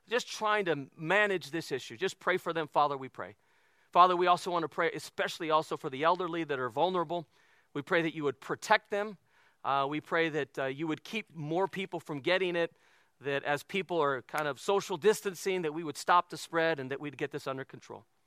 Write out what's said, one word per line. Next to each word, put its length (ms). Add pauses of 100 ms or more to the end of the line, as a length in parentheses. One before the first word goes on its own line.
just 220
trying 360
to 200 (100)
manage 540
this 220
issue. 240
Just 240
pray 160
for 160
them, 160
Father, 280
we 120
pray. 260 (560)
Father, 240
we 140
also 240
want 100
to 60
pray 260
especially 560
also 260
for 140
the 140
elderly 400
that 160
are 80
vulnerable. 580 (480)
We 80
pray 200
that 120
you 80
would 180
protect 500
them. 260 (480)
Uh, 240
we 120
pray 280
that, 300
uh, 80
you 200
would 160
keep 320
more 320
people 320
from 220
getting 340
it, 160 (520)
that 200
as 220
people 360
are 220
kind 240
of 140
social 360
distancing, 680
that 120
we 80
would 140
stop 340
the 60
spread 420
and 140
that 80
we'd 160
get 160
this 160
under 160
control. 400 (220)